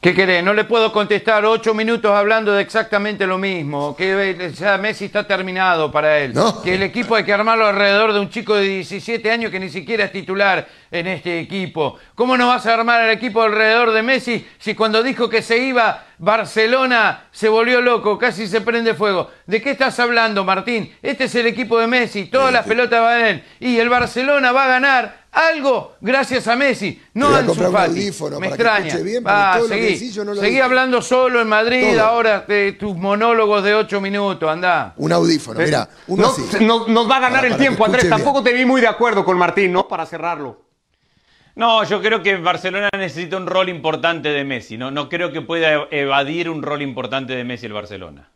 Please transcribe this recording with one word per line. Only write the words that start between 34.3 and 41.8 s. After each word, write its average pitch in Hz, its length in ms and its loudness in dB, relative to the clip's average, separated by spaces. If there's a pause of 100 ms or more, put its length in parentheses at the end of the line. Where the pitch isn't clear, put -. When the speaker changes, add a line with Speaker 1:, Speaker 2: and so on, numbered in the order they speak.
Speaker 1:
andá. 160 480 0
Speaker 2:
Un 156 140 -2
audífono, 170 500 0
Speaker 3:
Eh, 170 40 2
Speaker 2:
mirá, 143 220 0 (200)
uno 185 160 2
Speaker 3:
no, 247 60 6
Speaker 2:
así. 202 360 0
Speaker 3:
no, 226 220 2
nos 226 220 2
va 262 80 4
a - 20 2
ganar 254 220 2
Speaker 2:
Para, 254 60 2
Speaker 3:
el 226 60 2
Speaker 2:
para - 40 -2
que - 60 2
Speaker 3:
tiempo, 247 220 2
Andrés. 233 200 2
Speaker 2:
escuche 175 120 4
bien. 143 80 0
Speaker 3:
Tampoco 277 180 2
te 240 100 4
vi 254 120 2
muy 254 160 4
de 233 60 4
acuerdo 214 360 0
con 185 140 0
Martín, 180 340 2
¿no? 185 160 0
Para 165 200 -8
cerrarlo. 156 580 -8 (880)
Speaker 4:
No, 226 280 2